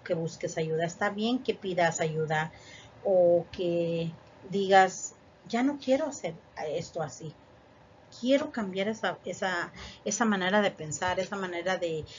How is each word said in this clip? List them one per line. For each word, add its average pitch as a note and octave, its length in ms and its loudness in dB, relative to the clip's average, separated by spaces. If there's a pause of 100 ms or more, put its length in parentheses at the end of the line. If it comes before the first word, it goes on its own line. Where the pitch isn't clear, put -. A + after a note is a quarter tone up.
que F3+ 100 -2
busques E3 420 -4
ayuda, D#3+ 300 0
está G3+ 240 -2
bien A3+ 320 0
que G#3+ 120 -2
pidas F3 460 0
ayuda D#3 520 -2 (520)
o F3 480 6
que E3+ 600 0 (360)
digas, F#3+ 680 4 (300)
"Ya A#3 180 -2
no C#4+ 160 0
quiero C#4 280 2
hacer E3+ 280 -8 (340)
esto E3 340 -4
así. D3+ 320 -10 (880)
Quiero C#4 320 4
cambiar G3 360 -2
esa, G#3 360 -2
esa, F3+ 480 -4 (320)
esa G#3+ 200 0
manera G3+ 380 2
de F#3+ 80 2
pensar, F3+ 500 -4
esa F#3+ 160 -6
manera F3+ 400 -2
de, E3 300 -4 (120)